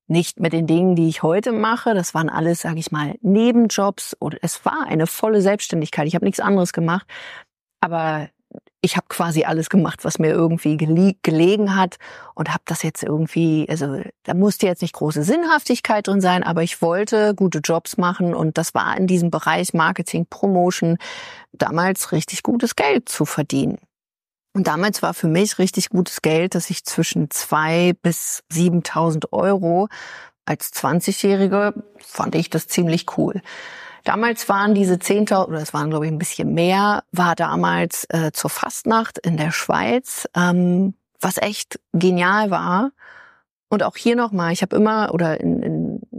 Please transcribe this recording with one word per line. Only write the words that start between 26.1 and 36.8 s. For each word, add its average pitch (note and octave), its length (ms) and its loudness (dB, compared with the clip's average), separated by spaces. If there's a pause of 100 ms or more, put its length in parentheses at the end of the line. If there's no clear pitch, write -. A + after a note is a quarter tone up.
Geld, E3 340 2
dass E3+ 140 -2
ich - 160 -6
zwischen E3 440 -2
zwei E3 720 2
bis - 480 -4
siebentausend E3 840 0
Euro. F#3+ 560 2 (560)
Als - 260 -4
Zwanzigjährige G3 1040 0 (240)
fand - 380 -6
ich E3 140 0
das - 180 -4
ziemlich E3+ 500 -2
cool. D#3+ 240 -2 (640)
Damals A3+ 420 -2
waren G3+ 280 4
diese F#3 240 4
zehntausend, G3 500 2
oder D#3+ 120 -4
es D#3 120 -8
waren, D3+ 160 -2
glaube D#3 160 0
ich, D#3+ 60 -2
ein D3+ 80 -4
bisschen D3+ 340 -4
mehr, F#3+ 580 2